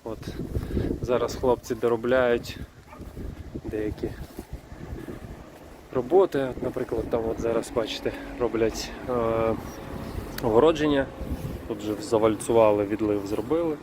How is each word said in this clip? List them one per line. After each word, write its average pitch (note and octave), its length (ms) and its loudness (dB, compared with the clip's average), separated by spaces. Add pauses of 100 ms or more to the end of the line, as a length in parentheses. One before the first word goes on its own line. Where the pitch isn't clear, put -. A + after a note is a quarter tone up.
От. A2 160 -8 (800)
Зараз A#2 340 0
хлопці A#2+ 400 0
доробляють A#2+ 800 2 (1040)
деякі G#2+ 460 -4 (1800)
роботи. C3+ 560 4
От, - 140 -6
наприклад, B2 460 -2
там A2+ 200 0
от A2 100 -4
зараз, A2+ 360 0
бачите, A2+ 360 -2 (280)
роблять, A2+ 500 0 (200)
е, A2+ 460 2 (880)
огородження. C#3+ 640 6 (600)
Тут A#2 100 -4
вже G#2+ 240 -2
завальцювали, G#2+ 840 6
відлив G#2 420 0
зробили. C#3+ 560 0